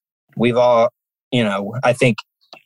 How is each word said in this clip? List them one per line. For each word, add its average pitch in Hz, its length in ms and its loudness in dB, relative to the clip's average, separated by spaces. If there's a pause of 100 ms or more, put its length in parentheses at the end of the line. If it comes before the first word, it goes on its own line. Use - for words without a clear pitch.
(360)
we've 117 200 0
all, 120 320 2 (420)
you 123 140 0
know, 101 300 -4 (100)
I 123 80 2
think 120 240 0 (500)